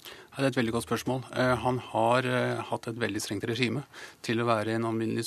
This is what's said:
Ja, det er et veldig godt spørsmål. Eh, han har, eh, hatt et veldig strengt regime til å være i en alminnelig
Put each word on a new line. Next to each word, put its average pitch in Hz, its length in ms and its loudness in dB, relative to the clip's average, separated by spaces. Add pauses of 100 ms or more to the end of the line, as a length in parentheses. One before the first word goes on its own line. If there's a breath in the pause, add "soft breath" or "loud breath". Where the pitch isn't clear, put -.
Ja, - 380 -8
det - 20 4
er 135 60 4
et 127 80 0
veldig 113 160 2
godt 117 100 0
spørsmål. 127 380 -2 (100)
Eh, 127 300 4
han 127 160 2
har, 120 480 2
eh, 123 340 0
hatt - 280 -6
et 117 100 -6
veldig 107 240 -2
strengt 104 260 -4
regime 117 360 0 (360 loud breath)
til 117 220 0
å - 20 0
være 110 280 2
i - 20 0
en 113 100 0
alminnelig 113 420 0